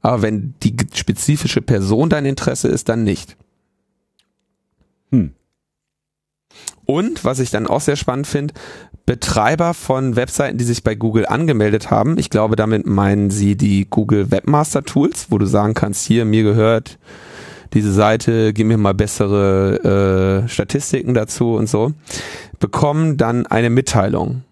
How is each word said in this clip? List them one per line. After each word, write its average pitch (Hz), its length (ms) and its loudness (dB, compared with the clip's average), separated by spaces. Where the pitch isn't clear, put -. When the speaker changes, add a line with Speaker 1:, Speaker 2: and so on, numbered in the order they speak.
Speaker 1:
Aber 110 200 0
wenn 107 400 -2
die 107 140 0
ge-, 110 180 -2
spezifische - 680 -2
Person 107 480 0
dein 151 160 0
Interesse 131 420 -2
ist, - 220 -2
dann 113 140 0
nicht. - 340 -4
Speaker 2:
Hm. 92 220 2
Speaker 1:
Und, 190 380 -2
was 131 160 -2
ich 127 100 -2
dann 110 180 -4
auch 147 140 -2
sehr 143 140 0
spannend 139 320 -4
finde, 147 260 -4
Betreiber 139 680 0
von 131 420 -2
Webseiten, 127 420 -2
die 120 60 -2
sich 120 200 -2
bei 110 120 0
Google 110 300 0
angemeldet 110 680 0
haben, 113 260 2
ich - 120 -4
glaube, 107 260 2
damit 107 300 0
meinen 101 440 2
sie 101 260 0
die 98 340 0
Google 104 420 0
Webmaster 147 520 0
Tools, - 460 -2
wo 110 80 2
du 101 80 2
sagen 104 280 0
kannst, - 320 -4
hier, 113 200 2
mir 110 180 2
gehört 110 540 2
diese 104 180 2
Seite, 110 640 2
gib 107 140 2
mir 113 100 4
mal 101 160 2
bessere, 98 1500 2
äh, 120 40 -6
Statistiken - 640 -2
dazu 117 420 0
und 107 120 0
so, 120 260 0
bekommen 151 580 0
dann 120 300 0
eine 117 220 2
Mitteilung. 117 840 0